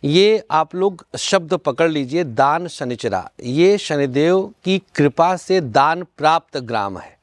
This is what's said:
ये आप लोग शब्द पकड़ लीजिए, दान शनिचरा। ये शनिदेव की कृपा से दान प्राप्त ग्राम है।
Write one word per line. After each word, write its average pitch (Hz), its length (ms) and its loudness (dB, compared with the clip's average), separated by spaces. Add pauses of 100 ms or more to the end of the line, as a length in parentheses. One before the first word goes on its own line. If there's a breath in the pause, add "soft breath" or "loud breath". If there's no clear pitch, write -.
ये 196 460 4
आप 156 240 -2
लोग 185 320 -4 (120)
शब्द 175 360 -2
पकड़ 165 360 -2
लीजिए, 151 340 -4
दान 143 440 0
शनिचरा। 113 640 -6 (140)
ये 170 340 4
शनिदेव 156 760 0 (100)
की 185 180 0 (120)
कृपा 165 420 2
से 190 240 0
दान 147 420 2
प्राप्त 160 560 -2
ग्राम 107 400 -4
है। - 240 -20